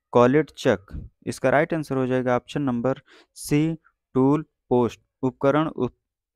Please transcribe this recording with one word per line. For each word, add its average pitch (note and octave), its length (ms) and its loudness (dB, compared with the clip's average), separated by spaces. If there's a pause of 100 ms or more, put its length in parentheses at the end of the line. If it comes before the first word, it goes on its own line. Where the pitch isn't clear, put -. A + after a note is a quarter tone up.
(120)
कॉलेट B2+ 380 4
चक। - 580 -2 (180)
इसका B2 240 -2
राइट D3+ 240 2
आंसर D3 220 -4
हो C3 100 0
जाएगा B2+ 300 0
ऑप्शन D3 260 -6
नंबर B2+ 380 -2 (360)
सी D#3 380 -2 (400)
टूल C#3 300 2 (240)
पोस्ट, B2 320 0 (220)
उपकरण C#3 460 0
उप-, - 280 -6 (400)